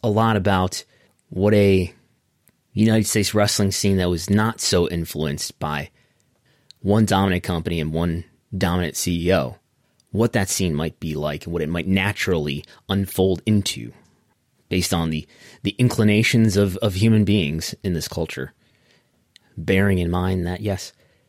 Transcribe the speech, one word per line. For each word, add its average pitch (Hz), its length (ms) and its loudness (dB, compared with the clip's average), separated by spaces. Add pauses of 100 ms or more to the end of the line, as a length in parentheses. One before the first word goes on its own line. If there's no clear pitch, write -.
a 120 60 0
lot 110 280 2
about 92 480 0 (440)
what 101 260 2
a 98 380 4 (800)
United 110 320 4
States - 280 -2
wrestling 101 360 2
scene 98 280 0
that 90 100 2
was 87 220 -2
not 107 300 2
so 87 280 2
influenced 78 720 -6
by 76 320 -6 (920)
one 104 240 4
dominant 95 380 2
company 85 380 -4
and 78 120 -4
one 85 320 -2 (320)
dominant 90 400 -2
C 85 320 -2
E 92 60 4
O, 67 220 -2 (540)
what 113 220 0
that 98 160 0
scene 90 260 -2
might 78 240 -6
be 78 160 -8
like 73 300 -6
and 85 80 -10
what 85 80 -2
it 76 80 -4
might 85 180 -4
naturally 92 800 -2 (240)
unfold 95 560 0
into 104 480 0 (760)
based 90 240 -2
on 82 160 0
the, 78 180 -6 (360)
the 101 140 -4
inclinations 110 760 2
of, 101 220 2
of 101 160 -2
human 107 300 4
beings 82 500 0 (100)
in 95 80 -2
this 80 160 -4
culture. - 460 -8 (1000)
Bearing 95 440 2
in 87 120 -2
mind 90 360 -2
that, 90 160 -6
yes, 101 320 -6 (340)